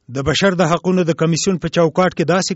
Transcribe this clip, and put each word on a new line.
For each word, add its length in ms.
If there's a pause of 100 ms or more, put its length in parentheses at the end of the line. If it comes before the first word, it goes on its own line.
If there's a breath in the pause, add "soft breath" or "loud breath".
(160)
د 120
بشر 320
د 120
حقونو 320
د 180
کمیسیون 400
په 60
چوکاټ 440
کې 200
داسې 240